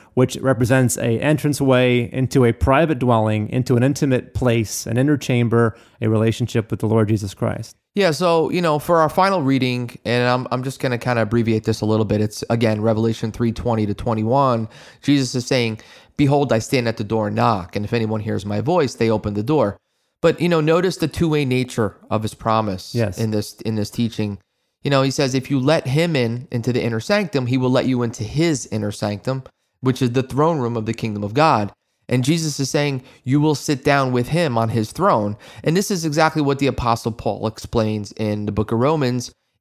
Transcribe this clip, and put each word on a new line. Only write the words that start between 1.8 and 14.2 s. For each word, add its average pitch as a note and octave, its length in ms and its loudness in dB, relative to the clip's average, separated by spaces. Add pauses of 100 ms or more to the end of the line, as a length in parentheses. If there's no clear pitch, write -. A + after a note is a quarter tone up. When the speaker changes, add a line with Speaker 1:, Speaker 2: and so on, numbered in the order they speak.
Speaker 1:
into C3 320 2
a A#2 80 4
private C3+ 460 2
dwelling, A2 520 2
into B2+ 260 0
an A#2+ 80 2
intimate C3+ 500 0
place, A#2 500 0
an A2+ 120 -4
inner C#3+ 200 2
chamber, A#2 600 2 (260)
a A2 60 0
relationship A2+ 640 0
with G#2+ 80 -6
the A2+ 80 -2
Lord A2 180 4
Jesus G2+ 260 -2
Christ. - 440 -6 (180)
Speaker 2:
Yeah, G3 160 2
so, E3 400 2
you F3 100 -2
know, D#3 200 2
for E3+ 180 2
our D#3 100 4
final F#3+ 340 2
reading, B2+ 600 0
and B2 240 2
I'm, B2+ 220 0
I'm B2+ 140 -4
just C3+ 160 -8
gonna B2 180 -2
kinda A#2+ 240 0
abbreviate A2 400 2
this A2 180 -2
a G#2+ 60 -2
little G#2+ 180 2
bit. G#2 160 0
It's, G#2+ 300 -4
again, A2+ 300 0
Revelation A2+ 500 0
three A#2 220 -2
twenty A2+ 340 -2
to G2+ 80 -2
twenty-one. A#2 720 0 (320)